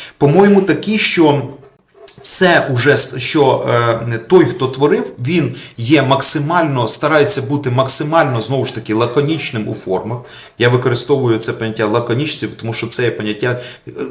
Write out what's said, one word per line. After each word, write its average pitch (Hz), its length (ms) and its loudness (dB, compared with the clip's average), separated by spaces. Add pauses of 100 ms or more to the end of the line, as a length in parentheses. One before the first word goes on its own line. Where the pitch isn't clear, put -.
(180)
по-моєму, 190 440 4
такі, 190 380 0
що 151 420 2 (840)
все 170 500 2
уже, 127 200 2
с-, - 260 0
що, 131 460 2 (440)
е, 117 80 -4 (100)
той, 180 180 6
хто 127 220 -2
творив, 156 460 0 (120)
він 147 300 0 (220)
є 135 240 2
максимально, 143 840 0
старається 147 540 2
бути 139 280 -4
максимально, 135 720 0
знову 131 240 0
ж - 100 -4
таки, 107 180 -6
лаконічним 123 760 -2
у - 60 -6
формах. 104 460 -6 (400)
Я 120 100 2
використовую 123 680 0
це 113 160 -2
поняття 110 340 -4
лаконічності, 120 600 -2 (140)
тому 113 120 -6
що 113 140 -2
це 123 160 0
є 117 80 0
поняття, 113 480 -4 (280)
е, - 40 -16 (200)